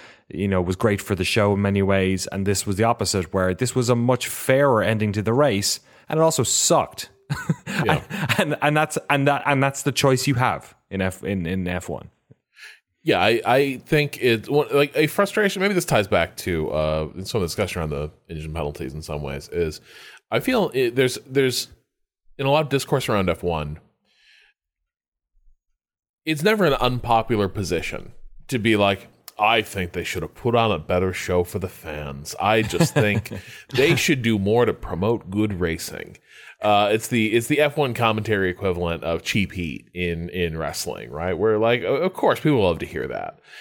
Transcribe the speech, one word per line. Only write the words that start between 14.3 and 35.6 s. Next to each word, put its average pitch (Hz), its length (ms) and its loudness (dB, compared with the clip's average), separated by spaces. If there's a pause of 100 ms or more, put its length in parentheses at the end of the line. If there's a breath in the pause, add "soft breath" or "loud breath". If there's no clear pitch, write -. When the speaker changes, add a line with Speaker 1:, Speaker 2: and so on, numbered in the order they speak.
Speaker 2:
one, 143 240 2
like, 143 200 2
a 151 140 2
frustration. 196 540 0
Maybe 202 120 2
this 175 120 0
ties 104 220 2
back 85 300 0
to, 80 340 -2
uh, 78 360 0 (160)
some 113 160 -4
of - 20 2
the 87 60 0
discussion 92 320 -4
around 80 120 -4
the 73 200 -6 (160)
engine 78 260 -10
penalties 73 400 -6
in 78 80 -10
some 76 200 -8
ways. 71 280 -8
Is 80 300 -4 (500 loud breath)
I 117 120 -2
feel 220 320 0
it, 123 240 0
there's, 131 280 2
there's 131 440 0 (680)
in 135 80 -4
a 139 60 2
lot 156 120 4
of 143 60 -6
discourse 135 380 0
around 101 220 2
F 85 120 -2
one, 78 380 -4 (2500 soft breath)
it's 156 180 -2
never 214 220 4
an 147 80 4
unpopular 117 720 2
position 85 640 -4 (380)
to 127 100 0
be 110 160 4
like, 98 320 2 (320)
I 110 220 4
think 92 320 -6
they 85 100 -4
should 90 180 -6
have 80 140 -10
put 117 200 0
on 113 160 4
a 87 80 0
better 92 340 0
show 90 300 0
for 95 160 -8
the 92 100 -6
fans. 73 680 -12
I 110 220 2
just - 320 2
think 107 380 0 (220 loud breath)
Speaker 1:
<laughs> - 200 -16
Speaker 2:
they 139 220 4
should 139 260 0
do 113 160 2
more 107 280 2
to 107 80 2
promote 98 560 -4
good 104 300 -2
racing. - 580 -6 (440 loud breath)